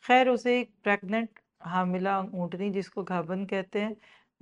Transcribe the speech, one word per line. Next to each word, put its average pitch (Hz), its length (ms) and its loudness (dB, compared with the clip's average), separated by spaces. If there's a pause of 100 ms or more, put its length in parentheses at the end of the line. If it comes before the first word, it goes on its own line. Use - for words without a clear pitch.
खैर, 254 240 6
उसे 247 300 2
एक 240 120 -6 (120)
प्रेग्नेंट 208 560 -2 (260)
हामिला 185 540 0
ऊँटनी, 185 520 -6
जिसको 190 340 -6
गाभन 180 400 -4
कहते 190 360 -4
हैं, 214 140 -4 (460)